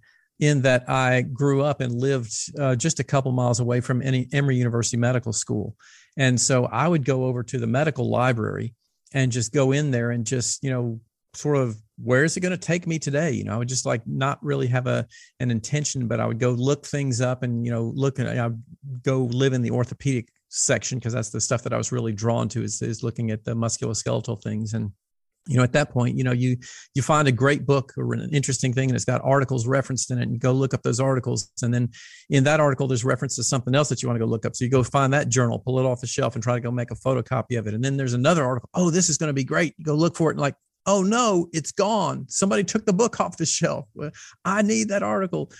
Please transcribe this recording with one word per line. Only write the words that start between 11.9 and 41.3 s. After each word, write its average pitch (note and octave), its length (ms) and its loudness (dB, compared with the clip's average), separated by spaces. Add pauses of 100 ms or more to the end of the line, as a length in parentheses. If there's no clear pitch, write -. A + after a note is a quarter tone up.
"Where B2 260 2
is D#3+ 120 0
it F#3 60 -4
gonna F3+ 160 -2
take F3 280 -2
me E3 140 -2
today?" D3 320 -2
You G2+ 140 -2
know, G2+ 80 -4
I A2 40 -2
would B2 120 -4
just, B2+ 160 -4
like, B2+ 200 -2
not C#3 380 -2
really C#3 240 0
have B2+ 200 0
a, A#2+ 200 0 (320)
an B2+ 100 0
intention, B2+ 580 -2
but A#2 120 -2
I A#2 60 0
would A2+ 140 -2
go B2 120 2
look C3 340 0
things C3+ 360 -2
up B2+ 220 -2
and, A#2+ 220 -2
you A#2+ 60 -2
know, A#2 240 -2
look C3+ 240 0
at, A#2 80 0
I'd A#2 340 -2 (420)
go C3 200 2
live B2+ 300 2
in B2+ 80 0
the A#2 100 0
orthopedic B2 580 -2 (200)
section - 500 0
'cause A2+ 140 -4
that's A#2 160 -4
the A#2 120 -4
stuff A#2+ 220 0
that A#2 100 -4
I A#2 40 0
was A#2 140 -2
really A#2 200 -2
drawn A#2 380 0
to A#2 140 -4
is, G#2+ 180 -6
is A#2 200 -4
looking A#2 300 -4
at G#2+ 140 -6
the A#2 100 -4
musculoskeletal A#2 880 -4
things. G#2+ 300 -6
And, A2 180 -4 (580)
you C3+ 60 0
know, B2+ 80 6
at B2 100 2
that D3 180 2
point, B2 260 0
you C3 80 0
know, B2+ 80 2
you, B2 240 2 (360)
you C3+ 80 0
find D3+ 260 4
a C3+ 40 4
great C3 340 2
book C3+ 300 2
or B2 180 -4
an A#2 200 -6
interesting C3 400 0
thing C3 160 0
and B2 80 2
it's - 80 -4
got B2 180 0
articles C3 420 2
referenced C3 460 -2
in B2 80 -2
it, A#2+ 40 0
and A#2+ 180 -4
go B2+ 100 2
look C3+ 220 2
up - 80 -2
those B2 180 0
articles. B2+ 520 0 (100)
And A#2+ 120 0
then B2 160 0 (400)
in C#3 140 4
that D3+ 160 4
article, C#3+ 280 2
there's B2 180 -2
reference C3 320 -2
to A#2+ 60 -4
something B2+ 300 -2
else D3 160 4
that B2+ 120 -2
you B2+ 80 -4
wanna A#2 100 0
go A2+ 60 0
look A2+ 200 -2
up. - 100 -4
So B2+ 100 -2
you B2 60 0
go C3 120 6
find C3+ 300 2
that C#3+ 160 2
journal, A#2 300 2
pull C3 200 -2
it C3 60 2
off B2+ 160 -2
the B2+ 60 -8
shelf B2 280 -2
and A#2 80 -6
try B2 120 2
to A#2+ 40 -2
go A#2 120 -4
make A#2+ 200 -4
a G#2 40 -8
photocopy B2 640 -2
of A2 100 -4
it. G#2 60 -4
And A2+ 100 -2
then C#3 120 0
there's C3+ 180 -2
another C#3+ 300 4
article. B2 300 -2
"Oh, F3+ 160 2
this F3 180 2
is D#3 100 -2
gonna D3+ 140 -2
be C3+ 140 -2
great." D3+ 320 0
You D#3+ 80 -12
go D3 100 0
look D#3+ 220 2
for D#3 140 2
it - 20 -4
and, C#3+ 80 -4
like, C#3 140 -2 (300)
"Oh G3 160 4
no, G3+ 520 2